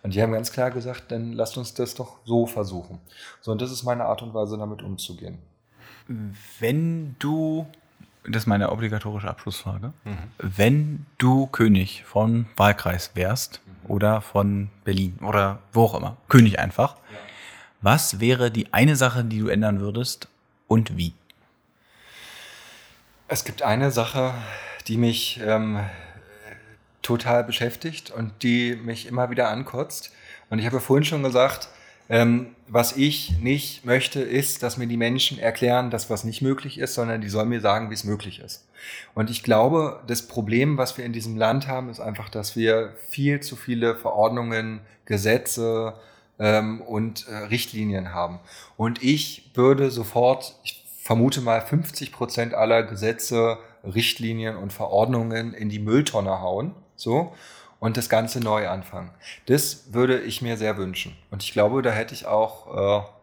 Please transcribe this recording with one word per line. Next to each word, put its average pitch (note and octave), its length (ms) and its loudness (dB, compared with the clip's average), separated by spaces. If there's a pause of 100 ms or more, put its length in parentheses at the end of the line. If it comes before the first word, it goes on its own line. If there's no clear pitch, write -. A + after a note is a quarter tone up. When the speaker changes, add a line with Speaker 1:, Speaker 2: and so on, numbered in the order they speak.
Speaker 1:
Und F#2+ 140 -4
die G#2 60 4
haben A2+ 100 4
ganz A2+ 200 -2
klar B2+ 200 0
gesagt, B2 400 -10
„Dann A#2 220 -6
lasst A2+ 240 -4
uns A#2+ 180 -10
das B2 180 -4
doch - 320 -12
so A#2 220 2
versuchen.“ F#2 520 -8 (420)
So, A2+ 100 -6
und A2 100 -2
das B2+ 100 -6
ist B2 120 -10
meine A#2+ 220 -2
Art A2 180 -2
und A#2 100 -12
Weise, G#2+ 240 -4
damit G#2+ 240 -10
umzugehen. F2+ 560 -12 (1200)
Speaker 2:
Wenn D3+ 600 0
du, D#3 480 -2 (600)
das A2 160 -2
ist - 40 0
meine G2+ 240 2
obligatorische G#2+ 560 -4
Abschlussfrage, G2 640 -8 (100)
Speaker 1:
Mhm. G2+ 140 -10 (200)
Speaker 2:
wenn C3+ 680 2 (140)
du C3 280 4
König G2+ 580 4
von A2+ 500 2
Wahlkreis - 580 2
wärst F#2+ 520 -4
Speaker 1:
Mhm. - 260 -14
Speaker 2:
oder G#2 300 2
von G2+ 480 0 (140)
Berlin F#2+ 400 -2
oder G2+ 360 2 (140)
wo A2+ 100 8
auch - 120 4
immer, G#2 220 -6 (100)
König A2+ 320 8
einfach, A#2 360 0
Speaker 1:
Ja. - 220 -20 (640)
Speaker 2:
was G#2+ 380 4
wäre A#2+ 320 4
die A2 220 -2
eine C#3+ 220 6
Sache, B2 280 2
die A2 160 -2
du G#2+ 80 0
ändern G#2 320 2
würdest G#2 480 -6 (400)
und A2 300 4
wie? E2+ 160 -4 (2250)
Speaker 1:
Es - 160 -4
gibt - 180 -8
eine C3+ 300 4
Sache, B2+ 420 0 (540)
die A2+ 100 0
mich, A#2 460 0
ähm, G#2+ 360 2 (1200)
total A#2+ 420 0
beschäftigt - 680 -6
und G#2+ 320 -8
die A#2+ 340 2
mich A2+ 300 -10
immer B2 240 -2
wieder A#2+ 200 0
ankotzt. B2 640 -8 (380)
Und G#2+ 80 -2
ich G#2+ 80 -2
habe B2 120 -2
ja - 20 2
vorhin C#3+ 260 4
schon D3+ 160 -2
gesagt, B2+ 480 2 (400)
ähm, A#2 460 4 (120)
was A#2 300 2
ich C#3 420 2
nicht C3+ 460 -2
möchte, B2+ 360 2
ist, B2+ 420 0
dass A#2+ 140 -4
mir B2 100 -4
die A#2 100 -2
Menschen A#2+ 400 0
erklären, A#2+ 540 2
dass A2+ 180 -4
was A2 140 -2
nicht A2+ 180 -6
möglich C3+ 380 -2
ist, - 160 -4
sondern A#2 260 -2
die G#2 80 -6
sollen G#2+ 200 0
mir A#2+ 120 -2
sagen, G#2 300 2
wie - 20 -8
es G#2 120 -8
möglich G2+ 340 -6
ist. - 280 -18 (460)
Und A2 160 -2
ich A#2 140 -8
glaube, C3 640 4
das A#2 200 -4
Problem, B2 520 0
was B2 180 -2
wir B2 80 -10
in A#2 80 -6
diesem A2+ 240 -8
Land B2 300 2
haben, B2+ 220 -6
ist A#2 100 -14
einfach, G#2+ 300 -8
dass G#2 260 -8
wir A2+ 380 2 (140)
viel C#3+ 320 0
zu C3+ 160 -10
viele A#2 400 -2
Verordnungen, A2+ 840 -2 (240)
Gesetze, A2+ 880 0 (460)
ähm, G#2+ 420 2
und, A2 460 -6
äh, A2 80 -14
Richtlinien G#2 800 -4
haben. F2 240 -4 (380)
Und A#2 260 -2
ich - 500 0
würde C3+ 380 6
sofort, A#2+ 720 0
ich - 200 -12 (200)
vermute B2 380 2
mal, A2+ 200 2
fünfzig D3 500 -4
Prozent A#2+ 440 -4
aller A2+ 260 4
Gesetze, A2+ 800 0 (240)
Richtlinien A2+ 720 -2
und G2+ 160 -10
Verordnungen A2+ 800 0
in G#2+ 160 -6
die G#2+ 80 -6
Mülltonne G#2 640 2
hauen, G2+ 320 -4 (240)
so, C#3+ 380 -2 (440)
und A2+ 180 -2
das A#2+ 100 -4
Ganze A#2 320 2
neu G#2+ 300 0
anfangen. F#2 420 -8 (360)
Das - 460 0
würde B2+ 280 4
ich - 200 -8
mir A#2 140 -2
sehr G#2+ 220 -2
wünschen. F#2 360 -6 (160)
Und G2 140 -10
ich - 80 -8
glaube, G#2+ 300 4
da A#2+ 100 2
hätte A2 220 -4
ich - 120 -12
auch G#2 800 0 (180)